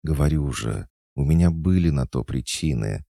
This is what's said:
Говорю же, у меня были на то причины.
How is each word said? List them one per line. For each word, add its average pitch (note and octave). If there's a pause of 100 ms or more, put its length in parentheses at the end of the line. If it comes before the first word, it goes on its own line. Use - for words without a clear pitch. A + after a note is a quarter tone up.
Говорю D2
же, G#1+ (260)
у C#2
меня E2+
были E2
на C2+
то A#1+
причины. A#1+ (140)